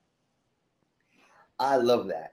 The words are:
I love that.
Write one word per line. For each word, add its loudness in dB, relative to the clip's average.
I 2
love 2
that. -8